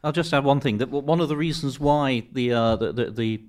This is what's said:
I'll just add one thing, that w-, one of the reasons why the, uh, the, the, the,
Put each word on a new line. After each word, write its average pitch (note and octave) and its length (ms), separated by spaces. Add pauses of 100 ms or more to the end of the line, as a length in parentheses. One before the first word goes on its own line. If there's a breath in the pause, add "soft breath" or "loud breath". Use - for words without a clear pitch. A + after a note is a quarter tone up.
I'll D3+ 80
just E3 240
add C#3 80
one C#3 160
thing, A#2+ 180
that B2 80
w-, C#3 180
one D#3+ 160
of D#3 100
the D3+ 60
reasons D3 440
why C#3+ 520
the, B2 220
uh, A2+ 220
the, G2 180
the, A#2+ 160
the, A2 400